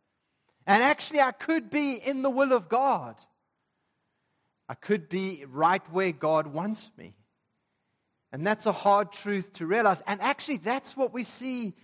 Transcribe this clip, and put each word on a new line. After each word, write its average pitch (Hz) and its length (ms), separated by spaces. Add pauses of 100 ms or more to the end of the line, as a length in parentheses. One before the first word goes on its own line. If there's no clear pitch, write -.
(640)
And 208 160
actually, 294 400
I 262 100
could 302 380
be 285 240
in 262 300
the 269 80
will 262 220
of 185 160
God. 214 460 (1500)
I 120 60
could 180 360
be 180 380
right 160 440
where 185 200
God 156 360
wants 180 500
me. 87 160 (1160)
And 143 140
that's 214 220
a 208 40
hard 202 400
truth 202 420
to 170 120
realize. 202 400
And 196 160
actually, 285 360
that's 233 380
what 262 160
we 240 120
see 247 500 (100)